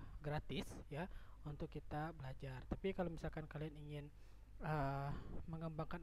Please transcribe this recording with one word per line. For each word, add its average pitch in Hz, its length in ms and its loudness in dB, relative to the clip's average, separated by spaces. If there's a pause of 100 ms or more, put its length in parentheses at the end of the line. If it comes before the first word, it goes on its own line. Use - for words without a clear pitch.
(240)
gratis 143 420 2 (220)
ya 147 160 0 (400)
untuk 151 240 -2
kita 156 480 0
belajar. 131 560 -4
Tapi 190 240 4
kalau 175 160 4
misalkan 156 380 0
kalian 156 240 -2 (100)
ingin, 147 220 -2 (580)
eh, 139 460 4 (400)
mengembangkan 160 520 0